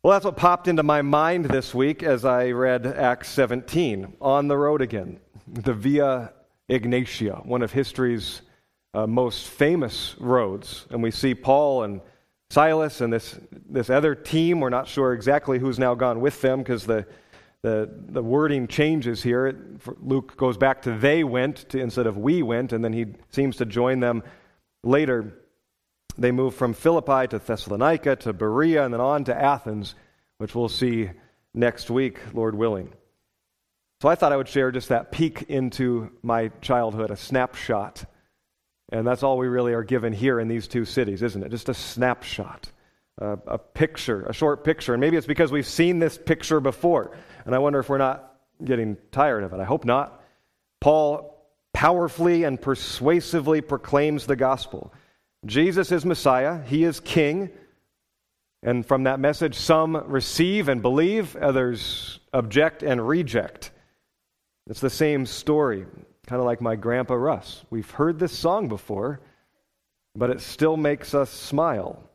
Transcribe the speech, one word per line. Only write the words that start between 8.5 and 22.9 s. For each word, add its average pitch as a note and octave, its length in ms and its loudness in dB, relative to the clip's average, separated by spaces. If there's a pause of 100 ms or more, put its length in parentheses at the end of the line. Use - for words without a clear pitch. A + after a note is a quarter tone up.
uh, A2 140 -2
most A#2+ 400 -2
famous C#3+ 720 0
roads. A#2 720 -2
And A#2 100 -2
we A2+ 80 0
see B2+ 240 0
Paul C3+ 500 2
and G2+ 180 -8 (480)
Silas D#3 520 2
and A#2 100 0
this, - 280 -4 (280)
this C3 220 -2
other D3 240 4
team. E3 460 0
We're C3 100 2
not B2+ 180 -2
sure C3 260 2
exactly C3 440 2
who's B2 220 -2
now B2 160 4
gone A#2+ 260 0
with C#3 200 0
them C3 220 2
'cause A2+ 220 -4
the, A2 220 0 (560)
the, G#2+ 280 -2
the B2 300 -8
wording C3+ 460 0
changes D3 560 0
here. B2 240 2
It, C3+ 80 -4 (480)
Luke C3 340 -2
goes B2+ 200 0
back C3+ 260 2
to B2 80 -2
"they C#3+ 320 4
went" C3 460 -2
to, C3+ 100 -2
instead B2 260 -2
of G#2+ 100 0
"we C#3+ 280 2
went," A#2 280 -2
and A2+ 120 -2
then A2+ 100 -2